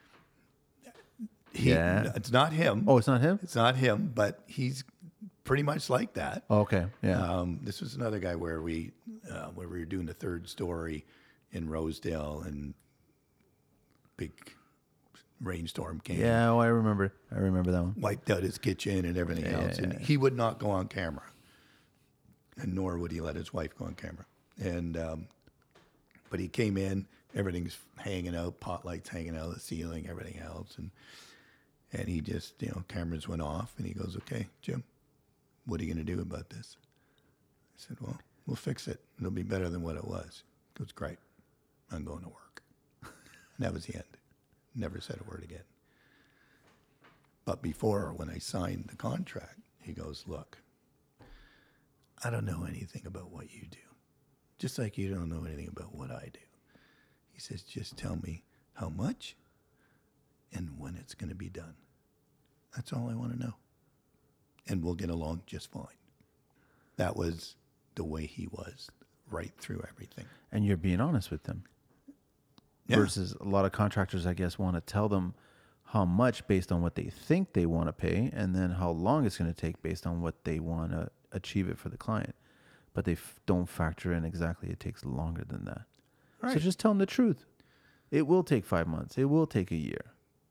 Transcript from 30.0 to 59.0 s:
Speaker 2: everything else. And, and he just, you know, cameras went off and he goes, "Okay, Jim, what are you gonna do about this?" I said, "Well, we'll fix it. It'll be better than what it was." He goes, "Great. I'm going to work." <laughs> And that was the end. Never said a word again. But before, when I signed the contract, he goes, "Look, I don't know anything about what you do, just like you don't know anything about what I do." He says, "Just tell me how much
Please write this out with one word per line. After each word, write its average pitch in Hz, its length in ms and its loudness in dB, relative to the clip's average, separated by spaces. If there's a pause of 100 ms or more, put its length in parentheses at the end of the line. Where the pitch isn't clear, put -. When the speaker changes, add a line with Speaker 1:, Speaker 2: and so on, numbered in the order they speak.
Speaker 2:
everything 85 300 -10
else. 82 380 -12
And, - 140 -10 (1040)
and - 160 -4
he 87 100 0
just, - 420 -6
you - 80 -4
know, 92 200 -8
cameras 85 400 -4
went 85 120 -2
off 80 360 -4
and 92 100 -6
he 90 60 -6
goes, - 240 -6
"Okay, - 300 -6 (140)
Jim, - 220 -4 (800)
what 82 140 -2
are 76 60 -2
you 85 80 -2
gonna 80 100 -2
do 87 160 -2
about 87 300 -6
this?" - 320 -16
I - 960 -20
said, - 240 -14
"Well, - 180 -8 (260)
we'll 127 120 -4
fix - 320 -6
it. - 100 -8 (180)
It'll 90 140 -4
be 95 120 -4
better 95 260 -2
than 87 140 -4
what 82 120 -4
it 80 80 -8
was." 87 400 -10 (300)
He - 100 -18
goes, - 80 -10
"Great. - 260 -8 (720)
I'm 78 140 -6
going 82 200 -10
to 87 60 -14
work." - 320 -20 (420)
<laughs> - 0 -
And - 640 -10
that 90 80 0
was - 120 -8
the - 100 -10
end. - 80 -10 (720)
Never 92 240 -6
said - 260 -10
a - 60 -14
word 85 140 -12
again. 90 180 -16 (1800)
But - 160 -2
before, 95 520 0
when 80 160 -8
I 82 100 -8
signed 92 500 -4
the - 80 -16
contract, - 640 -6 (220)
he - 120 -12
goes, 78 340 -10
"Look, 78 300 -12 (1700)
I 120 60 -2
don't 110 160 -2
know 87 220 -4
anything - 380 -10
about 92 260 -12
what - 220 -16
you - 160 -20
do, - 80 -20 (800)
just - 180 -4
like 110 200 -4
you 98 160 -2
don't 85 160 -4
know 82 160 -6
anything 78 240 -8
about - 260 -14
what - 160 -10
I - 220 -10
do." - 60 -20 (920)
He - 80 -20
says, 92 240 -12
"Just - 340 -12
tell 90 200 -4
me 85 260 -8 (300)
how - 160 -6
much 110 480 -4 (1160)